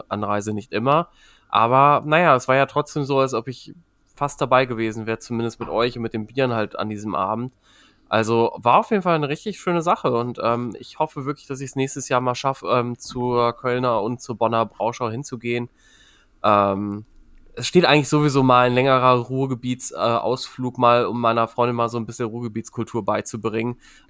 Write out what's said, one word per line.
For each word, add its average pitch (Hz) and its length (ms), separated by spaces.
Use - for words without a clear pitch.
Anreise 104 440
nicht 104 200
immer. 139 360
Aber 131 560
naja, 156 320
es 123 100
war 131 100
ja 135 100
trotzdem 147 380
so, 139 140
als 135 160
ob 117 140
ich 131 260
fast - 260
dabei 131 260
gewesen 113 400
wäre, 113 120
zumindest 117 400
mit - 100
euch 117 280
und 120 60
mit - 100
den 110 140
Bieren 127 260
halt 110 260
an 107 100
diesem 107 260
Abend. 110 380
Also 113 500
war 123 200
auf 226 120
jeden 202 120
Fall 170 140
eine 147 120
richtig 170 300
schöne 175 240
Sache 170 300
und, 120 300
ähm, 120 360
ich - 200
hoffe 151 260
wirklich, 139 240
dass 131 120
ich's 135 140
nächstes 135 340
Jahr 127 120
mal 123 140
schaffe, 135 340
ähm, 120 300
zur 120 560
Kölner 123 480
und 120 180
zur 120 160
Bonner 113 300
Brauschau 113 420
hinzugehen. 120 640
Ähm, 101 600
es 123 100
steht 175 180
eigentlich 143 240
sowieso 147 360
mal 123 220
ein 123 80
längerer 127 420
Ruhrgebiets-, 127 760
äh, - 40
Ausflug 117 840
mal, 120 260
um 113 160
meiner 117 280
Freundin 120 260
mal 117 140
so 117 100
ein 113 80
bisschen 117 200
Ruhrgebietskultur 113 800
beizubringen, 110 720